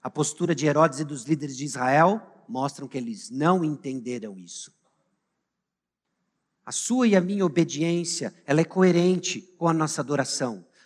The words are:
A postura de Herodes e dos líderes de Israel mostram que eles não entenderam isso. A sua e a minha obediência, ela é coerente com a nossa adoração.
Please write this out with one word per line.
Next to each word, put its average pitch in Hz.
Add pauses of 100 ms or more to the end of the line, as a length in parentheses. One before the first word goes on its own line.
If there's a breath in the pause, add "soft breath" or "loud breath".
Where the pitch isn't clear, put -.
A 127
postura 160
de 139
Herodes 151
e 156
dos 139
líderes 139
de 131
Israel 143
mostram 135
que -
eles 117
não 156
entenderam 123
isso. - (1900)
A -
sua 247
e 208
a 185
minha 196
obediência, 165 (120)
ela 147
é 165
coerente 180 (160)
com 170
a 165
nossa 156
adoração. 127 (200 soft breath)